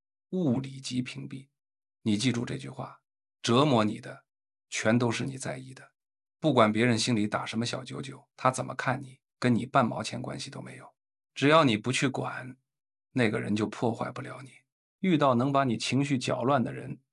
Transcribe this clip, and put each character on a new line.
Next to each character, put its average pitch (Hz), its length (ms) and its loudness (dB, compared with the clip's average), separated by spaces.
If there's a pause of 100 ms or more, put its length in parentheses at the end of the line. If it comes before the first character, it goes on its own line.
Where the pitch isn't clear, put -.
(300)
物 165 280 2
理 135 220 -8
级 127 200 -6
屏 135 280 -8
蔽。 135 180 -14 (560)
你 107 140 0
记 120 160 2
住 117 120 -4
这 - 120 -6
句 - 120 -12
话， - 320 -14 (400)
折 120 240 4
磨 123 200 4
你 107 160 -4
的 - 240 -16 (440)
全 113 300 2
都 120 140 2
是 117 120 -4
你 131 140 -8
在 - 200 -8
意 131 140 -16
的。 - 200 -20 (480)
不 156 120 2
管 110 200 6
别 107 120 2
人 120 140 4
心 123 160 0
里 107 140 0
打 - 180 -4
什 - 100 -8
么 113 80 -2
小 - 200 -6
九 151 180 -10
九， 135 240 -16 (100)
他 - 140 2
怎 131 160 -4
么 127 80 -8
看 - 260 -4
你， - 200 -16 (180)
跟 123 160 4
你 117 100 0
半 127 220 2
毛 - 160 -4
钱 120 180 -8
关 - 180 -10
系 135 120 -12
都 135 100 -14
没 - 160 -16
有。 - 160 -20 (440)
只 131 100 2
要 156 160 8
你 120 140 6
不 113 160 -2
去 139 160 2
管， - 480 -8 (560)
那 120 180 2
个 123 100 -2
人 120 140 -2
就 104 140 0
破 113 260 -2
坏 - 160 -6
不 - 100 -12
了 - 220 -14
你。 - 80 -20 (480)
遇 185 180 2
到 139 200 4
能 131 160 2
把 135 100 4
你 123 160 2
情 135 260 0
绪 139 140 0
搅 - 240 -2
乱 131 180 4
的 113 120 -2
人， - 260 -12 (140)